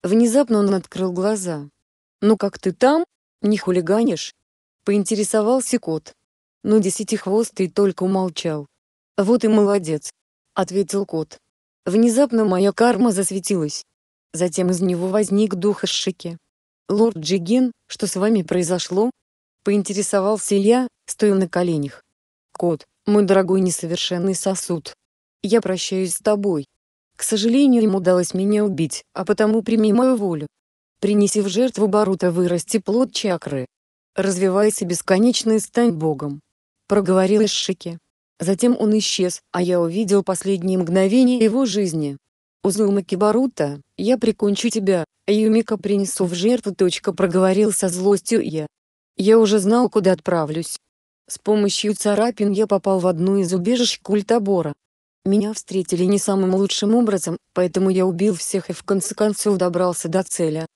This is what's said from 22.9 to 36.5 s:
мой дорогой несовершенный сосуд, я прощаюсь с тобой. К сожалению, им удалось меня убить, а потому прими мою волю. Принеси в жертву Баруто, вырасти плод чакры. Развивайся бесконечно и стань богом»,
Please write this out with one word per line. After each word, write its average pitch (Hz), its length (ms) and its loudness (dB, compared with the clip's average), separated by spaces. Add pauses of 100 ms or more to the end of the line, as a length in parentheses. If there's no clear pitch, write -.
мой 208 160 4
дорогой 190 380 4
несовершенный 175 720 -2
сосуд, - 580 -4 (480)
я 208 200 2
прощаюсь 190 540 -4
с - 40 -12
тобой. 202 460 0 (500)
К - 80 -10
сожалению, 233 600 2
им 196 120 2
удалось 180 380 2
меня 208 320 0
убить, 160 380 -4 (100)
а 180 100 -8
потому 214 400 0
прими 214 300 2
мою 254 240 2
волю. 170 280 -4 (540)
Принеси 202 400 2
в 196 80 -2
жертву 214 400 0
Баруто, 190 440 0
вырасти 175 480 -2
плод 247 340 -2
чакры. 151 520 -4 (480)
Развивайся 196 720 0
бесконечно 202 680 2
и 214 60 2
стань 233 320 0
богом», 151 500 -4 (460)